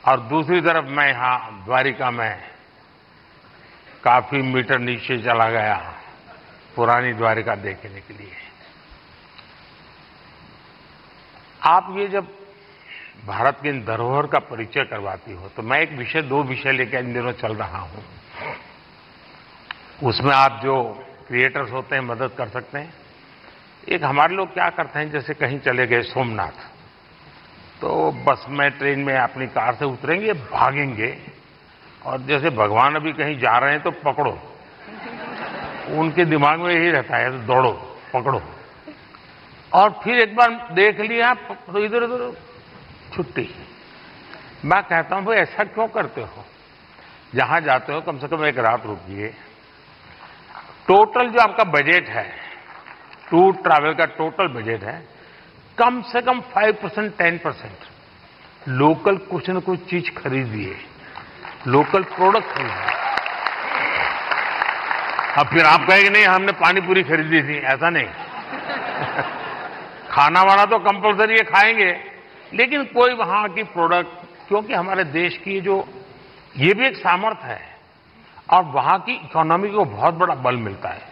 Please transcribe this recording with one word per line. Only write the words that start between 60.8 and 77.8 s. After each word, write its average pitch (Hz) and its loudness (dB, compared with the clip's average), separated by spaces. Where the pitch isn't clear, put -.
Local 147 4
product 190 2
खरीदिए। - -6
अब 143 4
फिर 160 4
आप 165 6
कहेंगे, 196 8
"नहीं, 208 6
हमने 190 4
पानी 180 2
पूरी 185 2
खरीदी 156 2
थी", 147 -4
ऐसा 135 0
नहीं। 147 0
<laughs> 98 -10
खाना 170 6
वाना 196 8
तो 208 2
compulsory 202 2
है, 220 4
खाएंगे, 202 4
लेकिन 262 0
कोई 247 4
वहां 208 0
की 202 -6
product, 175 0
क्योंकि 214 -2
हमारे 185 -2
देश 165 -2
की 196 -6
जो, 196 -2
ये 160 4
भी 247 2
एक 226 -2
सामर्थ्य 190 0
है - -12